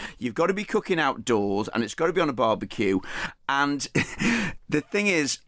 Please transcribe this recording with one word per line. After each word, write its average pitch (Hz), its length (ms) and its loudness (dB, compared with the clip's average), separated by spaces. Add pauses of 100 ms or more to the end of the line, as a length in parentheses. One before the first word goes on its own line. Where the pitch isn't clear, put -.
(180)
You've 120 160 -4
got 165 140 2
to 196 80 2
be 202 80 -4
cooking - 360 0
outdoors, 104 680 2
and 117 160 -2
it's 107 100 -6
got 160 140 0
to 180 60 0
be 185 80 2
on 156 80 2
a 131 40 -4
barbecue. 104 680 0 (480)
And 139 340 0
<laughs> - 60 -4 (800)
the 151 140 0
thing 208 240 -2
is, 156 320 2 (100)